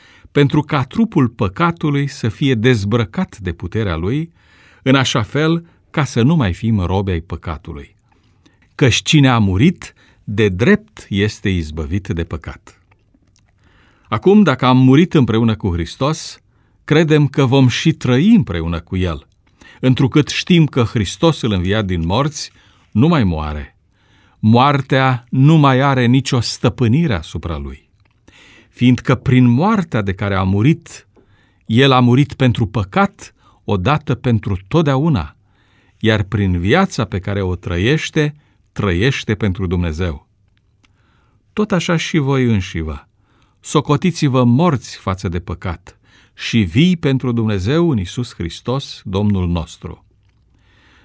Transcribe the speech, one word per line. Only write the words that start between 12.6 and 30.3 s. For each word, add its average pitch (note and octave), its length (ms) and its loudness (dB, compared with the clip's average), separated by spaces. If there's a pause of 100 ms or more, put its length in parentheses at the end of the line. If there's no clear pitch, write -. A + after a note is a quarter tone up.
Acum, F#3+ 340 4
dacă C#3 240 2
am B2+ 100 4
murit C3 380 6
împreună A#2 420 2
cu F#2+ 160 -4
Hristos, G#2+ 680 -6 (440)
credem D3+ 420 2
că C#3 200 0
vom C3 220 4
și D#3 240 0
trăi C#3 420 2
împreună E2+ 460 0
cu - 160 -8
El, F2 300 -4 (540)
întrucât C3 480 2
știm E3 380 2
că B2+ 160 -2
Hristos, A#2+ 580 -2
îl A2+ 120 -2
înviat G2 320 0
din F2+ 220 -2
morți, C3+ 460 -4 (380)
nu B2 180 2
mai D#3 160 2
moare. D2+ 540 -6 (600)
Moartea C3 880 2
nu C#3+ 280 4
mai C3+ 240 4
are C3 260 2
nicio B2 340 2
stăpânire B2+ 720 0
asupra E2 440 -8
Lui, C#2 320 -14 (800)
fiindcă B2 460 0
prin B2+ 300 2
moartea D#3 580 0
de G2 120 -4
care G2+ 200 -4